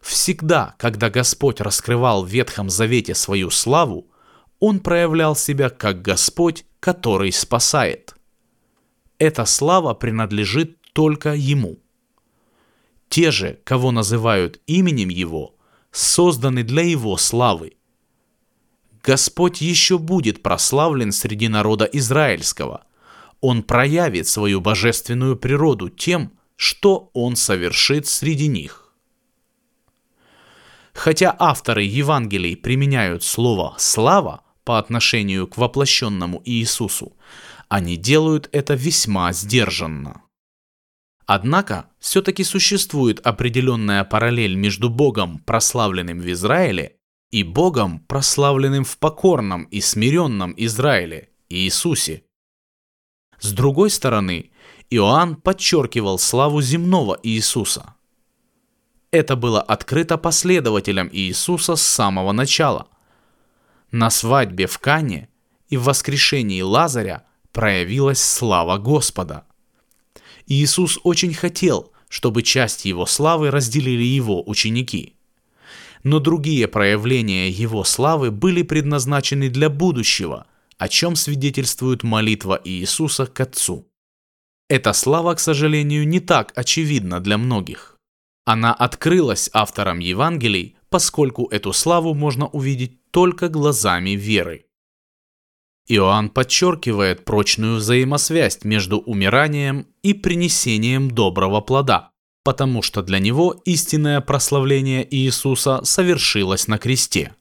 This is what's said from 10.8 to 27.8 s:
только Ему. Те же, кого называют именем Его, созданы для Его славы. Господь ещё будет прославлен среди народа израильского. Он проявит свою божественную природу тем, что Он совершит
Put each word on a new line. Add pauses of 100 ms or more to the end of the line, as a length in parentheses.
только
Ему. (1300)
Те
же,
кого
называют
именем
Его, (360)
созданы
для
Его
славы. (1300)
Господь
ещё
будет
прославлен
среди
народа
израильского. (560)
Он
проявит
свою
божественную
природу
тем, (240)
что
Он
совершит